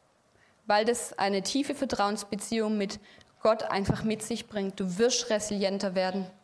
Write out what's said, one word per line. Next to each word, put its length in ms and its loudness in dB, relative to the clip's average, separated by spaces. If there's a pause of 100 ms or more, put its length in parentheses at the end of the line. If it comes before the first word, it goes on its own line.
(680)
Weil 180 4
das 340 -2
eine 240 2
tiefe 320 0
Vertrauensbeziehung 1040 0
mit 220 -2 (420)
Gott 220 4
einfach 400 0
mit 180 0
sich 240 -6
bringt. 320 -4
Du 200 -4
wirst 320 2
resilienter 640 0
werden. 320 0 (180)